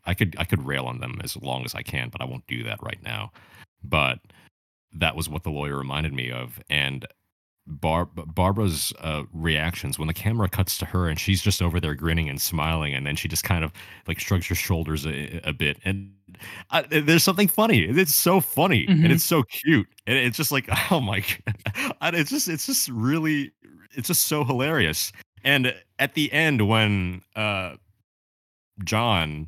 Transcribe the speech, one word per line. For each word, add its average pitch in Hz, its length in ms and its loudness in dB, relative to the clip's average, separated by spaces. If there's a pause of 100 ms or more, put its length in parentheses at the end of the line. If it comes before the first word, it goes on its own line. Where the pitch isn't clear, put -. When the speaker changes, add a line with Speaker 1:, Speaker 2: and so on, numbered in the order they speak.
Speaker 1:
I 90 80 -2
could, 90 240 0
I 76 60 -2
could 78 220 -2
rail 67 200 -4
on 62 140 -8
them 64 240 -8
as - 140 -8
long 64 280 -6
as 58 80 -10
I - 100 -10
can, 60 260 -6
but - 120 -10
I 65 40 -6
won't 64 220 -10
do 60 160 -6
that 57 200 -8
right - 180 -10
now. 53 300 -10 (520)
But 67 360 0 (760)
that 80 220 0
was 76 140 -4
what 76 140 -6
the 80 80 -4
lawyer 71 260 -4
reminded 69 360 -2
me 62 180 -4
of. 62 280 -10 (100)
And 69 360 -2 (640)
Bar-, 80 360 0
B-, 82 200 -10
Barbara's, 90 760 2
uh, 76 220 -4 (100)
reactions 80 680 -2
when 80 80 -2
the 80 60 0
camera 110 340 0
cuts - 300 0
to 85 80 -6
her 90 240 0
and 78 100 -2
she's 95 220 2
just 101 200 2
over 87 200 0
there 76 140 -2
grinning 80 340 0
and 71 100 -6
smiling, 78 560 0
and 67 100 -4
then 73 120 -2
she - 100 -4
just 85 160 -2
kind 82 220 0
of, 78 80 -4 (340)
like, - 120 -4
shrugs 92 280 0
her - 80 -2
shoulders 80 500 -2
a, 76 380 -6
a 78 80 -4
bit. 71 320 -2
And 98 300 -4 (580)
I, 151 120 2
there's 156 420 4
something 196 240 4
funny. 214 340 4
It's 147 320 2
so 180 240 4
funny, 156 480 2
and 175 140 6
Speaker 2:
Mm-hmm. 165 100 6
Speaker 1:
it's 165 140 2
so 160 180 4
cute, 143 420 2 (220)
and 123 100 2
it's 123 200 0
just 160 140 0
like, 135 180 -2 (100)
<laughs> - 120 0
"Oh 160 100 4
my 92 180 0
God." - 800 -6
<laughs> - 0 -
And 170 160 0
it's 160 140 2
just, 269 180 -2
it's 160 200 -4
just - 200 0
really, 143 640 0 (400)
it's 123 160 -6
just - 200 0
so 151 180 2
hilarious. 127 680 0 (320)
And 135 320 4 (240)
at 135 140 0
the 147 180 0
end, 143 380 4
when, 101 520 2 (140)
uh, 98 400 -4 (1080)
John 85 640 0